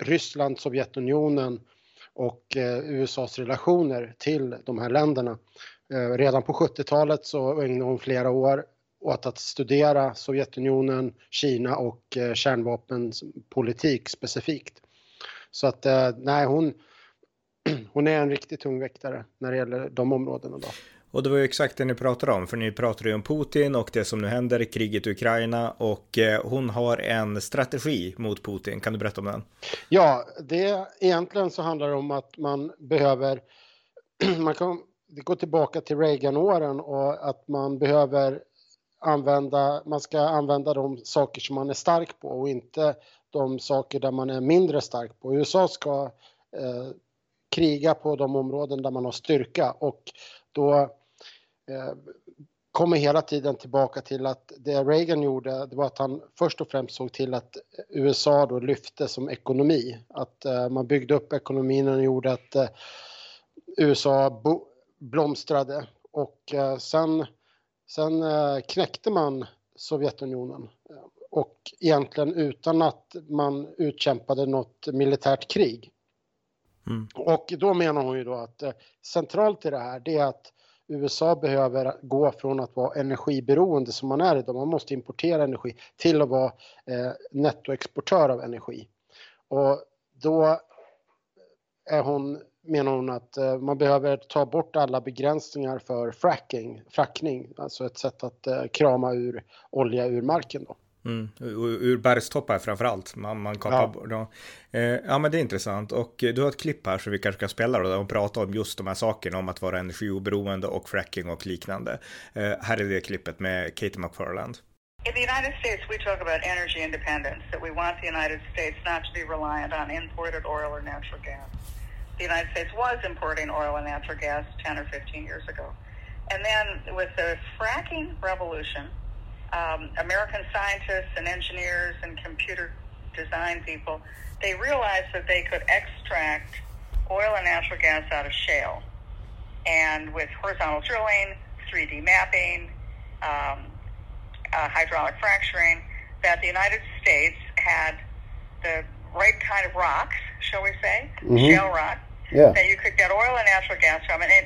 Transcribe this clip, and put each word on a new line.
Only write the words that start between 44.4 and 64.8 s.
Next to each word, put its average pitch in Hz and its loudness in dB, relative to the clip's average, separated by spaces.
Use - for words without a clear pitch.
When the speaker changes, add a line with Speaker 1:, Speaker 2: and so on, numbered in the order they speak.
Speaker 1:
mindre 151 6
stark 120 -6
på. 131 -2
U 143 4
S - 2
A 185 6
ska, 139 -2
eh, 127 -6
kriga 151 4
på 151 -2
de 135 0
områden 135 -2
där 135 -2
man 127 -2
har 123 -4
styrka, 139 2
och - -4
då, 143 4
eh, 135 -8
kommer 170 4
hela 147 4
tiden 143 -2
tillbaka 135 0
till 135 -6
att - -8
det 139 0
Reagan 156 4
gjorde, 131 -2
det 127 -14
var 143 0
att - -8
han 135 -4
först 170 0
och 156 -6
främst 131 -4
såg 127 -8
till 127 -4
att - -8
U 139 2
S 139 2
A 143 8
då 123 -4
lyfte 127 -2
som 135 -6
ekonomi. 127 2
Att, - -10
eh, 123 0
man 131 -2
byggde 135 2
upp 147 0
ekonomin 135 0
och 135 2
gjorde 131 2
att, - -8
eh, 135 2
U 147 6
S - 2
A 135 6
bo-, 127 0